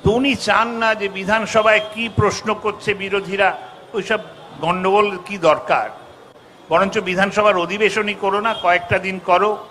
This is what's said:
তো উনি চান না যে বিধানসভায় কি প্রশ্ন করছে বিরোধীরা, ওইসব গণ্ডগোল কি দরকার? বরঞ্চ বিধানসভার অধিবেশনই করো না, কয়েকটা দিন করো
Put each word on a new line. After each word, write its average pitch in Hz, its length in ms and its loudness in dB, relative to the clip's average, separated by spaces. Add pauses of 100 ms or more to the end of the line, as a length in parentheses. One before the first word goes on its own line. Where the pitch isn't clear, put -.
তো 196 60 6
উনি 254 240 2
চান 214 340 0
না 226 260 0
যে 202 140 -4
বিধানসভায় 214 720 2 (140)
কি 226 140 -6
প্রশ্ন 208 460 0
করছে 208 400 -4
বিরোধীরা, 190 640 -2 (340)
ওইসব 214 280 -2 (400)
গণ্ডগোল 190 640 0
কি 202 120 -10
দরকার? 147 520 2 (800)
বরঞ্চ 196 300 2
বিধানসভার 190 580 2
অধিবেশনই 208 580 0
করো 196 260 -2
না, 220 140 -2
কয়েকটা 190 440 0
দিন 190 200 -4
করো 190 520 0